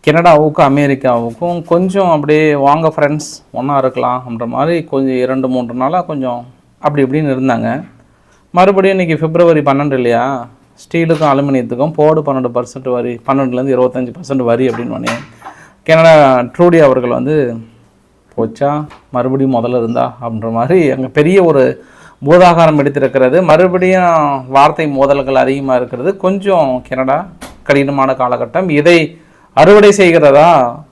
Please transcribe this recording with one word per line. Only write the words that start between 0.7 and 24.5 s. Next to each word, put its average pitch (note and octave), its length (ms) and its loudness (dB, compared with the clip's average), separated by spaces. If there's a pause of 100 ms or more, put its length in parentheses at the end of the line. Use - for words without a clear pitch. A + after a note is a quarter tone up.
கொஞ்சம் F#3 440 0
அப்படியே D3+ 460 2
"வாங்க D3 400 0
ஃப்ரெண்ட்ஸ், D3+ 560 -4
ஒண்ணா C#3 260 -4
இருக்கலாம்" B2+ 520 -4
அப்படின்ற A#2 160 -8
மாதிரி D3 380 -4
கொஞ்சம் C3+ 320 -4
இரண்டு, C3 320 -2
மூன்று B2 260 -6
நாளா C#3 280 -4
கொஞ்சம் C3 440 -8 (340)
அப்படி D3 240 -2
இப்படின்னு C#3+ 260 -2
இருந்தாங்க. B2+ 540 -4 (680)
மறுபடியும் F#3+ 500 2
இன்னைக்கு D#3+ 280 -2
பிப்ரவரி E3 320 2
பன்னெண்டு C#3+ 340 -2
இல்லையா? A#2+ 540 -2 (260)
ஸ்டீலுக்கும் D#3+ 560 -2
அலுமினியத்துக்கும் C3+ 640 -2
போடு D#3 280 2
பன்னெண்டு C3 320 -4
பர்சன்ட் B2+ 380 -6
வரி, A#2+ 360 -6
பன்னெண்டுலேருந்து C3+ 520 -2
இருபத்தஞ்சு B2+ 400 -2
பர்சன்ட் C#3 240 -6
வரி A#2 240 0
அப்படின்னு A#2 200 -6
உடனே A#2 260 -8 (680)
கனடா D#3+ 560 4
ட்ரூடி E3 420 2
அவர்கள் C3 280 2
வந்து, B2 480 -2 (800)
"போச்சா, C#3+ 480 -4 (260)
மறுபடியும் C3 420 -2
முதல்ல A#2+ 240 -2
இருந்தா?" A#2+ 440 -4
அப்படின்ற A2+ 300 -8
மாதிரி C3+ 400 0
அங்க C3 160 -6
பெரிய E3 360 2
ஒரு C3+ 420 0 (400)
பூதாகாரம் E3 540 4
எடுத்திருக்கிறது. C3+ 640 0
மறுபடியும் E3+ 1040 0
வார்த்தை D3+ 400 2